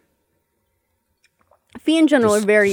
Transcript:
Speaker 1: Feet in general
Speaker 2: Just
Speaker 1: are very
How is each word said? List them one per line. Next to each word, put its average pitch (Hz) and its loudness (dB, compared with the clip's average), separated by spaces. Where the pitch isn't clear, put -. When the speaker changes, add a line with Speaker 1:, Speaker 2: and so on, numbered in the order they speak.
Speaker 1:
Feet 320 -2
in 320 2
general 233 0
Speaker 2:
Just 214 -2
Speaker 1:
are - -8
very 208 0